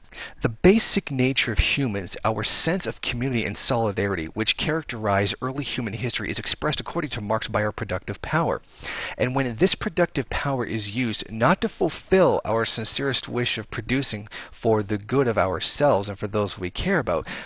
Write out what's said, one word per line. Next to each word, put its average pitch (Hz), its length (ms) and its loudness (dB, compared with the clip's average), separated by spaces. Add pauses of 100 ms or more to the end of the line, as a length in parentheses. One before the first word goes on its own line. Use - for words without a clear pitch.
(400)
The - 80 0
basic 190 600 4
nature 131 420 0
of 104 60 -2
humans, 101 640 0
our 110 180 0
sense - 440 4
of - 160 -6
community 120 420 -2
and 98 120 -2
solidarity, 101 680 0
which - 320 -2
characterized 107 840 0
early 131 200 -4
human 117 300 -4
history, 110 380 -4
is 98 80 -2
expressed, - 420 2
according 156 300 -4
to 120 100 -6
Marx, 107 260 0
by 107 160 0
our 107 80 0
productive 101 520 -6
power. 147 400 0 (560)
And 127 160 0
when 131 220 0
this 170 180 4
productive - 560 -2
power 135 340 -2
is 104 320 -4
used 120 340 -2
not 120 300 2
to 226 80 -2
fulfill 175 760 4
our 113 200 0
sincerest 131 640 0
wish 117 300 0
of 107 120 -8
producing 113 580 -2 (220)
for 110 320 2
the 104 160 -2
good 120 300 2
of 107 80 2
ourselves 98 720 2
and 101 100 -8
for - 80 -6
those 104 320 -2
we 92 120 -4
care 185 280 -2
about, 90 300 -2 (180)